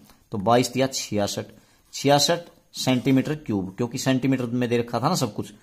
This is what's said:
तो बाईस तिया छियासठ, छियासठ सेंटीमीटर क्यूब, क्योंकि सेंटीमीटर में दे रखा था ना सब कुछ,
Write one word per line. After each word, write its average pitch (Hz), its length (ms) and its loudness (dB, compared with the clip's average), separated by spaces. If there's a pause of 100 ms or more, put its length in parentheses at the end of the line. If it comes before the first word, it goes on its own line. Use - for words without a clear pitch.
(320)
तो 113 80 -6
बाईस 117 340 2
तिया 131 140 0
छियासठ, 107 580 -4 (480)
छियासठ 147 560 2 (260)
सेंटीमीटर 131 640 2
क्यूब, 98 400 -4
क्योंकि 120 200 -4
सेंटीमीटर 131 480 0
में 120 240 -2
दे 120 80 2
रखा 117 220 -2
था 135 100 0
ना 180 60 0
सब 120 180 -2
कुछ, - 300 -8